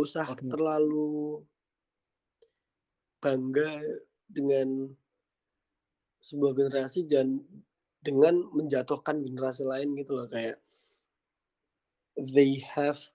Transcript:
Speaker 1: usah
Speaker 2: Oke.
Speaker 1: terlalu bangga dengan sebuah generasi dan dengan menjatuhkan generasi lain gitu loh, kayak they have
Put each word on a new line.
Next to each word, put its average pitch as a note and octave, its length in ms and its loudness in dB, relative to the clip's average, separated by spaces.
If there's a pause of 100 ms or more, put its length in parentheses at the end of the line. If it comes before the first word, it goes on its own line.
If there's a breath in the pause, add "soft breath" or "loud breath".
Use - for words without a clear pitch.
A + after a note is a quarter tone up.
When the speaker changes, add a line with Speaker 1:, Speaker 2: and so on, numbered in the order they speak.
Speaker 1:
usah D#3 220 -4
Speaker 2:
Oke. - 240 -8
Speaker 1:
terlalu D3+ 580 0 (2250)
bangga C3+ 480 2 (640)
dengan C#3 360 2 (1600)
sebuah C#3+ 300 0
generasi C3+ 420 0 (120)
dan C3+ 140 6 (800)
dengan D3+ 280 6 (240)
menjatuhkan D3 580 -2 (100)
generasi C3 440 -6
lain C#3 180 -4 (120)
gitu C#3 180 -10
loh, A#2+ 160 -8
kayak A2+ 220 -4 (1600 soft breath)
they C3+ 420 6
have D3 560 -2